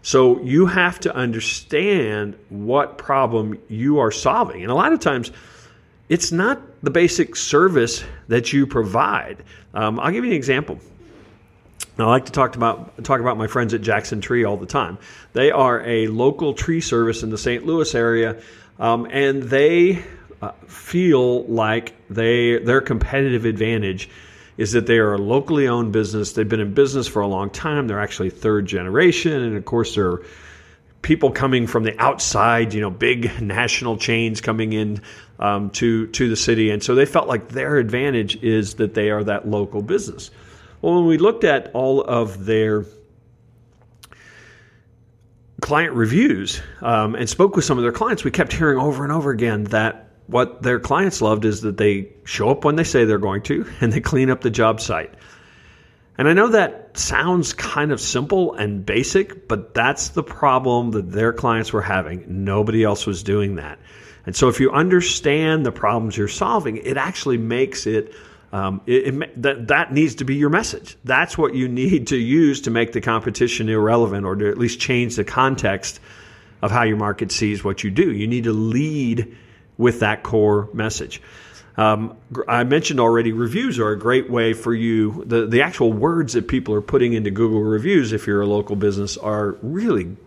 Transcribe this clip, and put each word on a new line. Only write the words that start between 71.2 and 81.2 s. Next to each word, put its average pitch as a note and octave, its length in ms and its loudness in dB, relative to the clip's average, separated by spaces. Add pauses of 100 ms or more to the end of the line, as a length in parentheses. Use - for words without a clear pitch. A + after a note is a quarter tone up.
what D3+ 200 0
you B2+ 120 0
need B2+ 400 0
to C#3 100 0
use C#3 440 4
to A#2+ 100 -4
make A#2 220 0
the A2 80 -2
competition A2+ 640 0
irrelevant, G#2+ 580 2
or F#2+ 100 -2
to G#2 120 0
at G#2 120 0
least A#2+ 200 0
change B2 360 0
the G#2 100 -2
context B2+ 760 -2 (600)
of G2+ 80 -2
how A#2 140 2
your G#2+ 140 2
market G#2 340 -2
sees G#2 320 -2
what G2 200 -4
you G#2+ 60 -2
do. B2+ 240 2
You G#2 140 -2
need A#2+ 160 -2
to A2+ 100 0
lead A#2+ 840 -2 (420)
with A#2 240 2
that G#2+ 200 0
core G#2 520 2
message. - 480 -6 (560)